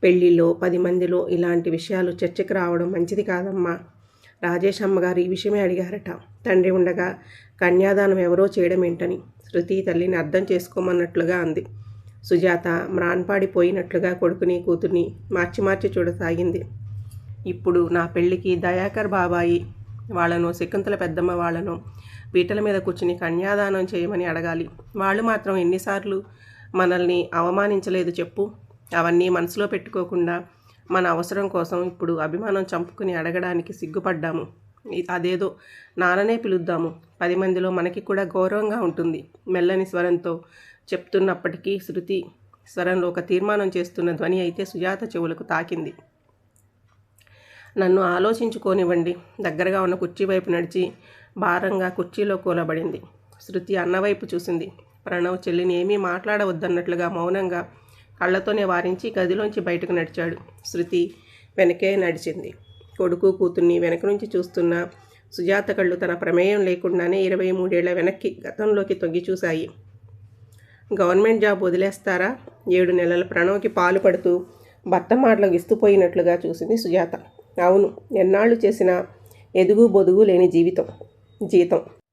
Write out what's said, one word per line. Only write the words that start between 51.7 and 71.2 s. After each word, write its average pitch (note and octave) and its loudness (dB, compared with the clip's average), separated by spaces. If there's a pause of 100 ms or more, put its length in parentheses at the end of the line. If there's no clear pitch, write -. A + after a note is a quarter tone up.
కుర్చీలో F#3 -2
కూలబడింది. E3 -2 (400)
శృతి F3+ -6
అన్నవైపు F#3+ 0
చూసింది. F3 -4 (340)
ప్రణవ్ F3+ -2 (100)
చెల్లిని F3+ 0
ఏమీ F3+ 0
మాట్లాడవద్దన్నట్లుగా F3 -2
మౌనంగా F3 -4 (540)
కళ్ళతోనే F#3+ 0
వారించి F3+ -2
గదిలోంచి G3+ -2
బయటకు F3 -4
నడిచాడు. E3 -4 (280)
శృతి F3 -2 (440)
వెనకే F#3+ 2
నడిచింది. F3+ -4 (440)
కొడుకు F3+ 2
కూతుర్ని F3 2
వెనక E3+ 0
నుంచి G#3 -2
చూస్తున్న F3 0 (460)
సుజాత G3 0
కళ్ళు F#3 0
తన F3 -2
ప్రమేయం F3 2
లేకుండానే F3+ 0
ఇరవై F#3 0
మూడేళ్ల F3+ 0
వెనక్కి F3+ -2
గతంలోకి G3+ 0
తొంగి F3 -4
చూశాయి. E3+ -4 (1300)
"గవర్నమెంట్ G3 4